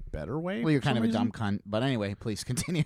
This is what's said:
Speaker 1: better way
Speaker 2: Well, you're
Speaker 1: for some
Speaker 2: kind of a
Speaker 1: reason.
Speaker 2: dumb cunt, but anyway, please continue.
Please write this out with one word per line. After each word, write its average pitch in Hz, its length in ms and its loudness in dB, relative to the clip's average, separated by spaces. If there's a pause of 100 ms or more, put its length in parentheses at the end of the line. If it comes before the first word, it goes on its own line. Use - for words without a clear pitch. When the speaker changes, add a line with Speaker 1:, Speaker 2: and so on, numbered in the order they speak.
(120)
Speaker 1:
better 82 280 -4
way 190 220 -4
Speaker 2:
Well, 160 100 4
you're 139 100 6
Speaker 1:
for - 60 -2
some 127 80 4
Speaker 2:
kind - 20 2
of 113 80 2
a - 20 4
Speaker 1:
reason. 110 140 2
Speaker 2:
dumb 107 100 2
cunt, 101 340 0
but 110 180 0
anyway, 107 320 0
please 107 280 -4
continue. 147 420 0